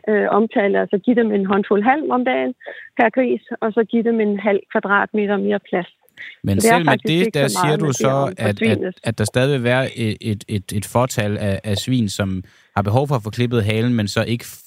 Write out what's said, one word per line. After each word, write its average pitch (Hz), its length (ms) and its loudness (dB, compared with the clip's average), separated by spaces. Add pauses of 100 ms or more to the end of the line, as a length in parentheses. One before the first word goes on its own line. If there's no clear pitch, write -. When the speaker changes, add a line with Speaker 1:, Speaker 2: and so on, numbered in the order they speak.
Speaker 1:
øh, 202 220 2
omtalte. 202 500 2
Altså 190 180 0
give 226 180 2
dem 226 160 2
en 196 140 2
håndfuld 202 360 2
halm 262 280 2
om 254 140 0
dagen 254 300 -2 (440)
per 226 120 4
gris, 247 320 0 (180)
og 220 120 -2
så 233 180 2
give 233 120 2
dem 226 180 0
en 208 180 0
halv 202 220 0 (120)
kvadratmeter 202 640 0
mere 202 320 0
plads. 180 200 -4 (560)
Speaker 2:
Men 98 160 2
Speaker 1:
Så 107 60 4
det 117 60 6
er - 40 4
Speaker 2:
selv 170 80 2
med 151 80 2
Speaker 1:
faktisk - 200 -2
Speaker 2:
det, 175 140 2
Speaker 1:
ikke 202 120 -2
Speaker 2:
der 139 100 2
Speaker 1:
så - 100 -4
meget, 180 80 2
Speaker 2:
siger 151 100 2
du 156 80 0
Speaker 1:
man 147 80 0
Speaker 2:
så, - 160 -2
Speaker 1:
beder 131 140 2
om 113 60 0 (100)
for 143 60 -4
Speaker 2:
at, 110 40 2
at, 104 100 0
Speaker 1:
svinenes. 208 360 0 (100)
Speaker 2:
at 113 140 -4
der 110 60 2
stadig 127 320 0
vil 120 80 -2
være 123 200 2 (140)
et, 110 220 -2
et, 107 280 -4
et, 104 240 -6
et 98 200 -4
fortal 110 460 0
af, 98 260 -2
af 104 120 -2
svin, 120 320 0
som 95 340 -4 (340)
har 98 60 0
behov 120 260 2
for 147 60 0
at 113 80 0
få 107 80 -8
klippet 120 340 0
halen, 110 300 2
men 104 140 0
så 113 160 -2
ikke 117 200 -4 (220)